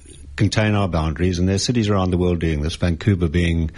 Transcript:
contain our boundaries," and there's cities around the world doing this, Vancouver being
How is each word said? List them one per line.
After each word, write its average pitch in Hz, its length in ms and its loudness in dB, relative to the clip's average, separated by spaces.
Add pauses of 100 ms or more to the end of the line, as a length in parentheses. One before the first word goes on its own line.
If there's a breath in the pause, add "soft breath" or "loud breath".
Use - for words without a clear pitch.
(360)
contain 107 400 0
our 101 140 0
boundaries," 82 500 -2
and 92 100 2
there's 98 140 0
cities 117 260 0
around 92 220 0
the 90 60 2
world 87 220 2
doing 80 220 0
this, 82 140 -4
Vancouver 87 520 0
being 82 500 0